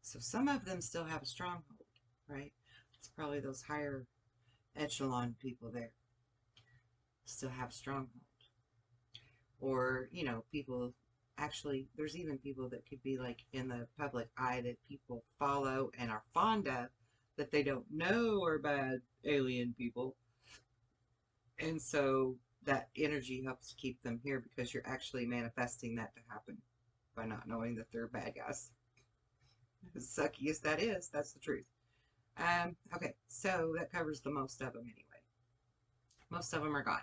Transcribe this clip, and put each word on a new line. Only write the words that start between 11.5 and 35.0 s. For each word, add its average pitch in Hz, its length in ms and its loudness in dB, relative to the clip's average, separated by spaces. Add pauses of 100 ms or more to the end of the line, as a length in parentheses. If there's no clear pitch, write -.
there's 151 200 -4
even 156 220 -4
people 131 320 -6
that 117 180 -12
could 131 140 -12
be, 135 160 0
like, 123 340 -6
in 131 160 -4
the 120 180 -6 (120)
public 123 300 -4 (100)
eye 127 260 0
that 120 120 -4 (120)
people 123 360 -10 (140)
follow 135 600 2
and 120 120 -2
are 107 120 -2 (100)
fond 208 360 4
of 127 200 -2 (480)
that 147 140 -2
they 147 120 6
don't 135 280 2
know 202 540 10
are 156 140 8
bad 135 420 4 (240)
alien 127 540 6
people. 123 380 0 (1400)
And 160 220 0
so 135 560 4 (280)
that 135 320 2
energy 131 480 0
helps - 340 -8
keep 127 240 -4
them 117 200 -4
here 135 180 -2
because 120 340 -8
you're 120 120 -4
actually 127 400 -4
manifesting 120 720 -2
that 113 180 -6
to - 140 -20
happen - 300 -12 (580)
by 113 100 -4
not 110 220 -6
knowing 117 280 -2
that 113 160 -8
they're 117 160 -4
bad 104 280 -6
guys. - 340 -8 (1300)
As 127 100 -8
sucky 147 440 -2
as 156 100 -2
that 156 200 0
is, 196 280 0
that's - 240 -2
the - 80 -20
truth. - 240 -4 (720)
Um, 175 400 0 (180)
okay, 170 200 -4 (140)
so 170 500 0
that 165 140 -6
covers 156 280 -2
the 139 100 -4
most 135 300 -4
of 127 120 -6
them 117 100 -12
anyway. - 400 -18 (1080)